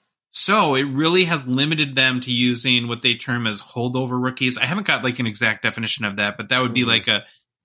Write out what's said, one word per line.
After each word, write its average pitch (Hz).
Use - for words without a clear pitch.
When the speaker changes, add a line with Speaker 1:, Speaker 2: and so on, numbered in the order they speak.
Speaker 1:
So 180
it 135
really 160
has 160
limited 139
them 131
to 127
using 123
what 117
they 120
term 120
as 104
holdover 123
rookies. 127
I -
haven't 196
got, 135
like, 123
an 120
exact 110
definition 113
of 98
that, 104
but 104
that 127
would 123
be 127
Speaker 2:
Mm-hmm. 113
Speaker 1:
like 113
a, 104